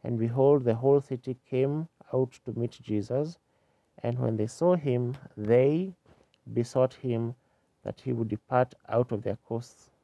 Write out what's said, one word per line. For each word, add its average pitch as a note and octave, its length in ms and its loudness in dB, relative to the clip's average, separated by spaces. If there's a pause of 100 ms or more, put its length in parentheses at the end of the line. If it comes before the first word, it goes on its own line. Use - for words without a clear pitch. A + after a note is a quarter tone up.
And A#2+ 160 -4
behold, C3 460 4
the A2+ 120 2
whole C#3 240 4
city C3 360 -8 (120)
came C#3+ 400 -2 (240)
out C3 200 0 (120)
to A#2 140 -8
meet A#2 240 -6
Jesus, A#2+ 560 -4 (640)
and A#2+ 160 -2
when A2+ 180 0
they A2 100 0
saw F3 300 2
him, B2 400 -2 (200)
they C#3 580 2 (580)
besought B2 420 0
him A#2 420 -4 (480)
that - 160 -10
he B2+ 120 -4
would A#2 160 -2
depart B2 460 -2 (140)
out A#2+ 240 0
of G#2 100 -4
their G#2 160 -6 (100)
coasts. - 420 -10 (120)